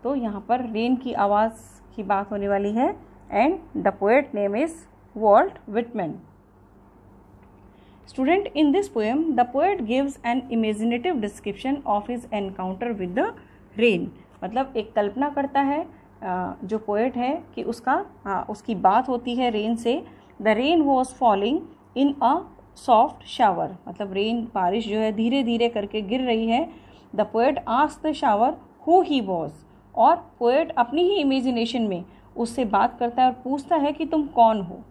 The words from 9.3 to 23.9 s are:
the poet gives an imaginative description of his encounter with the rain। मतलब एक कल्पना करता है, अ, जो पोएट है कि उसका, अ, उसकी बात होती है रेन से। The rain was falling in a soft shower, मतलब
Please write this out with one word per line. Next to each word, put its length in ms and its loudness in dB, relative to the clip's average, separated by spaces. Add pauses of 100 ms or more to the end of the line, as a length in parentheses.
the 200 0
poet 240 2
gives 460 -2
an 140 0 (100)
imaginative 720 -2
description 600 -6
of 240 -2
his 140 -6 (120)
encounter 680 -6
with 160 -6
the 120 0 (540)
rain। 260 2 (380)
मतलब 320 -4
एक 160 -6
कल्पना 360 -2
करता 320 -2
है, 260 -2 (360)
अ, 320 -6 (100)
जो 140 -6
पोएट 380 -2
है 280 -4 (100)
कि 80 -8
उसका, 440 -2 (200)
अ, 240 -4
उसकी 240 -6
बात 340 4
होती 260 -4
है 160 0
रेन 260 -2
से। 280 -2 (380)
The 140 4
rain 260 2
was 260 2 (140)
falling 380 2 (380)
in 240 2
a 180 2 (500)
soft 480 2
shower, 300 2 (200)
मतलब 240 -10